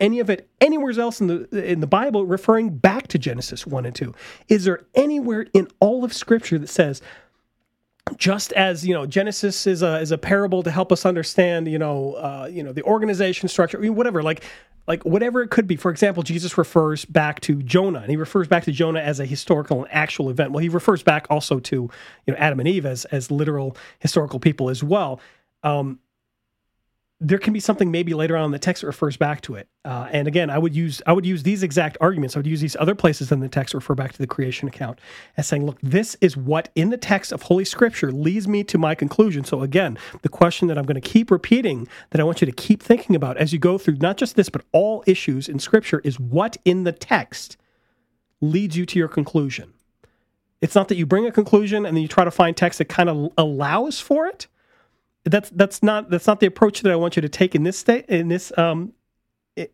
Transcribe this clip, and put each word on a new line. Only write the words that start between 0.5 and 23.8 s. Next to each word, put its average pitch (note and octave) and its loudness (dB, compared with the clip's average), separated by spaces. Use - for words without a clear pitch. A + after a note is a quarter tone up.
anywhere C#4 4
else A#3 -4
in F#3+ 2
the, F3 -4
in E3 0
the D3+ -2
Bible G#3 2
referring G3 0
back G3 2
to - -2
Genesis B2 -4
one C3 -4
and A#2+ -8
two? B2 -8
Is G3+ 4
there F3+ 0
anywhere B3+ 0
in F#3+ 4
all A#3+ 4
of A#3+ -4
Scripture - 0
that D3 -4
says, D3 0
just G3 -2
as, F#3 0
you F3+ 2
know, C#3+ -2
Genesis G3 -2
is F3 2
a, D#3+ 2
is D#3+ -4
a D#3 0
parable F#3+ 0
to E3 -2
help F#3 0
us F3+ 2
understand, E3+ 2
you D#3 -2
know, C#3+ -2
uh, C#3 -8
you E3+ -8
know, C3+ -10
the C#3+ -6
organization G3+ 0
structure, - 0
I G3+ -4
mean, G#3+ 0
whatever, A3 0
like, D#3 -4
like, E3+ -2
whatever A#3 2
it A#3 -4
could G#3+ 4
be. F3 2
For F3 -2
example, F3 0
Jesus E3 -4
refers D#3 2
back D3+ -2
to C#3+ -2
Jonah, E3+ 2
and A2 -10
he D3+ 0
refers D#3+ -2
back E3+ 2
to D#3+ -2
Jonah D#3+ 0
as D3 -2
a C#3 -4
historical C#3 -2
and - -12
actual D3+ -2
event. C3 0
Well, D3+ -2
he E3+ 0
refers F3 2
back D3+ 4
also D3 0
to, C3+ -4
you C3+ 0
know, - -4
Adam D3 2
and B2+ 0
Eve F3 0
as, B2+ -6
as C3 -6
literal C#3+ -4